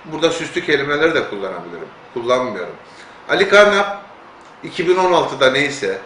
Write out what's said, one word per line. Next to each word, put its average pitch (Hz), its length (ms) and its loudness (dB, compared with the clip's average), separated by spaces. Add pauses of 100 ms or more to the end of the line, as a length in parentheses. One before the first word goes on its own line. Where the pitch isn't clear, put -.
Burada 156 260 -2
süslü 165 340 -6
kelimeler 147 500 0
de 120 160 0
kullanabilirim. 87 580 -10 (260)
Kullanmıyorum. 117 600 -2 (540)
Ali 180 200 2
Karnap 202 560 4 (580)
iki 160 260 -4
bin 180 80 4
on 180 160 4
altıda 139 380 2
neyse 131 560 -2